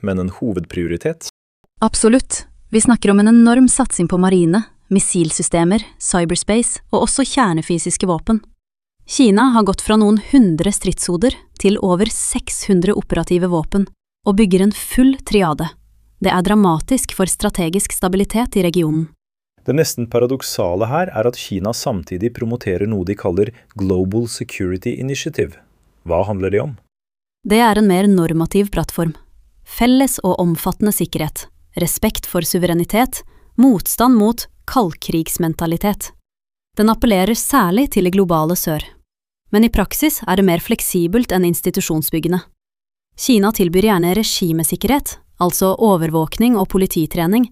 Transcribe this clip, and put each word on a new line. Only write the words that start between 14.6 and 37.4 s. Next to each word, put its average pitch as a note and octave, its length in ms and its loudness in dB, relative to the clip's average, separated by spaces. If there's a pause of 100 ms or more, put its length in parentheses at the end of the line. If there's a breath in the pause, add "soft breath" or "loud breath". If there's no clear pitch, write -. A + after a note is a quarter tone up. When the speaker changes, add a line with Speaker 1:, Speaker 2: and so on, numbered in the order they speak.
Speaker 2:
en G#3 80 0
full C4 420 2 (100)
triade. E3 420 0 (540)
Det F#3+ 80 2
er F3+ 160 0
dramatisk G3+ 720 0
for F#3+ 80 0
strategisk F#3+ 720 -4
stabilitet G3+ 560 -2
i G3 80 2
regionen. D#3+ 460 0 (580)
Speaker 1:
Det B2+ 80 -2
nesten D3 320 -2
paradoksale A#2 800 -2
her E3+ 240 -2
er A2 160 -2
at B2 120 -4
Kina G2+ 360 -6
samtidig G2 640 -6
promoterer A2 480 -4
noe G#2+ 160 -2
de F#2+ 160 -4
kaller G2+ 320 -2 (240 soft breath)
Global F#2+ 560 -2
Security F#2+ 720 -6
Initiative. C3+ 560 -6 (480)
Hva E2+ 240 0
handler F#2+ 240 -4
det A2 80 0
om? C#3 140 -8 (640)
Speaker 2:
Det G#3+ 160 0
er A#3 160 4
en G#3+ 160 4
mer F#3 160 2
normativ F3 640 2
plattform. E3 460 -4 (500)
Felles B3+ 560 2
og F3+ 160 0
omfattende F3 560 -2
sikkerhet, - 540 -6 (340)
respekt - 480 -4
for E3+ 160 -2
suverenitet, F3 800 -2 (340)
motstand B3 560 4
mot A3 300 0 (260)
kaldkrigsmentalitet. E3+ 1400 -4 (640)
Den G#3+ 140 4
appellerer G#3 420 2
særlig A#3 600 0